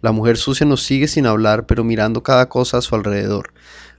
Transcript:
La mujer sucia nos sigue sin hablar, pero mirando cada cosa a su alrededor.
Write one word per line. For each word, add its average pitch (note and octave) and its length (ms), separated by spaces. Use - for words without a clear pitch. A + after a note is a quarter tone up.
La A2+ 120
mujer A2 240
sucia C#3 300
nos C#3 160
sigue C#3 260
sin D3 180
hablar, A2 400
pero A#2+ 160
mirando A2+ 400
cada B2+ 260
cosa B2+ 280
a B2 60
su - 120
alrededor. G2+ 600